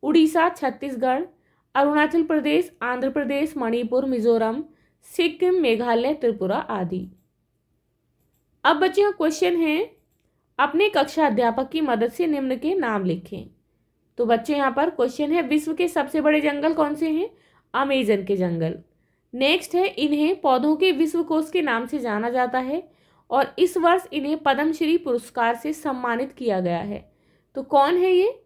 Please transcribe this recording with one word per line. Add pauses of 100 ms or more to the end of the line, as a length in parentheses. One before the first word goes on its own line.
उड़ीसा,
छत्तीसगढ़, (520)
अरुणाचल
प्रदेश, (120)
आंध्र
प्रदेश,
मणिपुर,
मिजोरम, (420)
सिक्किम,
मेघालय,
त्रिपुरा
आदि। (1600)
अब
बच्चों
क्वेश्चन
है, (800)
अपने
कक्षा
अध्यापक
की
मदद
से
निम्न
के
नाम
लिखें। (760)
तो
बच्चों,
यहाँ
पर
क्वेश्चन
है,
विश्व
के
सबसे
बड़े
जंगल
कौन
से
हैं? (440)
अमेजन
के
जंगल। (560)
नेक्स्ट
है,
इन्हें
पौधों
के
विश्वकोश
के
नाम
से
जाना
जाता
है (480)
और
इस
वर्ष
इन्हें
पद्मश्री
पुरस्कार
से
सम्मानित
किया
गया
है। (520)
तो
कौन
है
ये?